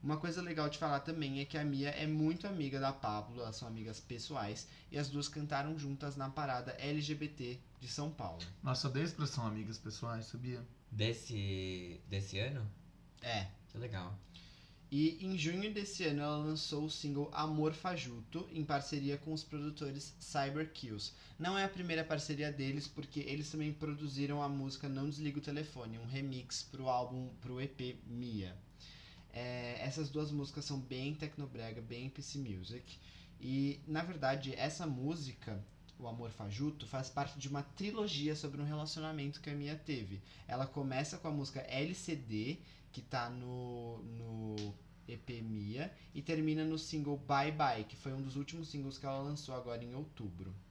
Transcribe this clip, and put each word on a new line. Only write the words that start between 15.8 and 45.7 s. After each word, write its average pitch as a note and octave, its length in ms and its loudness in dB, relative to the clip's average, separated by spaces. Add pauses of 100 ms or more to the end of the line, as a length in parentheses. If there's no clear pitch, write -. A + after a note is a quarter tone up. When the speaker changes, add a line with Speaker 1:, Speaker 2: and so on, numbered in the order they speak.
Speaker 1:
ano D3 180 6
ela D3 140 4
lançou D3+ 480 2
o D#3 60 2
single D3 420 0
Amor D#3 420 6
Fajuto, D3+ 760 -2
em D3+ 140 0
parceria C#3+ 520 4
com D3 140 -4
os D#3 140 0
produtores D3 760 -4
Cyber D3 540 0
Kills. A2 400 -4 (260)
Não F3+ 180 4
é G3 60 6
a F#3+ 60 4
primeira F3 340 2
parceria D3+ 480 2
deles, C#3+ 380 0
porque C#3+ 320 -4
eles C#3+ 280 -2
também D3+ 220 2
produziram D3 720 0
a C#3+ 60 2
música C#3 400 0
Não C3+ 200 2
Desliga D3 300 0
o - 20 -4
Telefone, C3+ 560 -2
um A#2 80 -6
remix C3 560 -2
pro C3 280 0
álbum, B2+ 400 4 (100)
pro B2 220 -2
E C#3 80 0
P B2+ 260 -2 (100)
Mia. A#2 480 -2 (840)
É, A#2+ 440 -2
essas C#3 320 0
duas D3+ 200 2
músicas C#3+ 320 0
são C#3 160 0
bem C3 360 -2
tecnobrega, B2 680 -4
bem A#2+ 260 -6
P C#3 140 -8
C - 160 -4
Music. A2+ 640 -4 (420)
E, C#3 460 4
na D#3 160 2
verdade, C#3 500 2
essa D3+ 320 0
música, C3 720 0 (380)
O A#2+ 100 -6
Amor A#2 220 -4
Fajuto, A#2 560 0
faz C3 240 -2
parte - 300 0
de C3+ 100 -4
uma C#3+ 140 0
trilogia F#3 720 2
sobre D3 260 -2
um - 20 2
relacionamento D3+ 760 0
que - 80 -6
a D3 60 0
Mia C#3+ 200 0
teve. A2 460 -2 (260)
Ela C3+ 200 2
começa C#3 500 0
com D#3+ 100 -4
a D#3 40 2
música C#3 300 0
L D#3+ 340 0
C E3+ 200 -2
D, A#2 440 0 (320)
que - 100 -8
tá A#2+ 260 0
no, B2 760 -4
no A2+ 520 -4 (520)
E A#2+ 100 -6
P A#2 240 -6
Mia, A2 500 -2 (220)